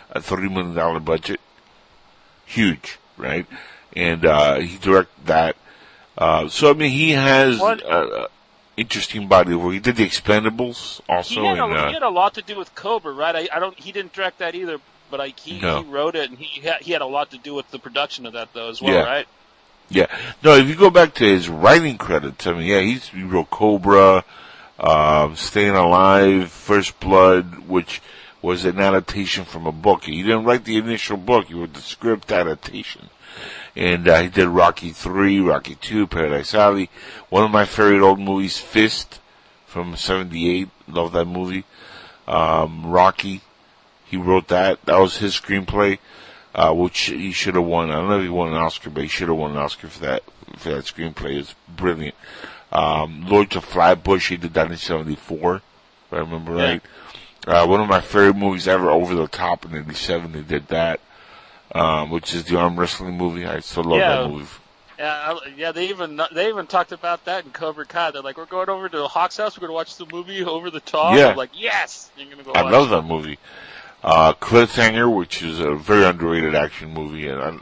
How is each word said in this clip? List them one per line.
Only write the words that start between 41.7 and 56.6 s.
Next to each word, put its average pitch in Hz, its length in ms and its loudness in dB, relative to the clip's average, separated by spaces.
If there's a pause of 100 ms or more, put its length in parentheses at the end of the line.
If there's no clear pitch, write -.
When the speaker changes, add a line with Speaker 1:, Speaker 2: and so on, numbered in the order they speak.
Speaker 1:
Um, 80 600 -2
Rocky, 92 540 2 (640)
he - 120 -10
wrote 90 320 0
that. 90 360 0
That 87 140 2
was 95 200 2
his 101 160 -4
screenplay, 98 640 -2 (560)
uh, 82 200 4
which 87 260 -2
he 90 320 -6
should 90 220 -4
have 87 100 2
won. 85 260 -2
I 76 40 -4
don't 87 160 -2
know 101 80 2
if 95 60 -2
he 90 40 -6
won 87 200 -2
an 80 80 -4
Oscar, 80 340 -4
but 73 140 -8
he 80 40 -8
should 85 200 -6
have 82 100 0
won 76 140 -6
an 73 40 -8
Oscar 73 320 -8
for - 120 -20
that, 67 220 -4 (360)
for 85 160 -12
that 69 100 -8
screenplay. 78 540 -10
It's 71 160 -12 (200)
brilliant. 80 400 -4 (560)
Um, 78 560 -2
Lords 101 300 2
of 87 80 -8
Flatbush, 90 640 2
he 90 80 -6
did 82 160 -10
that 82 180 0
in 85 60 -10
seventy-four, 80 800 -4
if 98 60 -12 (500)
I 80 60 -6
remember 82 400 -8
Speaker 2:
Yeah. 87 60 0